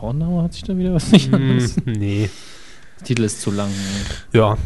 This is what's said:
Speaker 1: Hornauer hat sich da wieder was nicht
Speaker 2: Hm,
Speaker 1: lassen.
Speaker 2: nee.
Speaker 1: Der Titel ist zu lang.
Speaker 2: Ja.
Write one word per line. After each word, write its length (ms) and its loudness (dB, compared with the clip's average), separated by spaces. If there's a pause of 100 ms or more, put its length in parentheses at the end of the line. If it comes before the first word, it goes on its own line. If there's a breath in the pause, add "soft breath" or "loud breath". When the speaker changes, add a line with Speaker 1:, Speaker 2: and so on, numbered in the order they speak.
Speaker 1:
Hornauer 440 -2
hat 100 -4
sich 100 -12
da 120 -4
wieder 180 0
was 180 0
nicht 200 6
Speaker 2:
Hm, 260 4
Speaker 1:
lassen. 280 0
Speaker 2:
nee. 440 0 (680 loud breath)
Speaker 1:
Der 60 -16
Titel 180 0
ist 160 -2
zu 100 -2
lang. 200 -2 (640 loud breath)
Speaker 2:
Ja. 340 6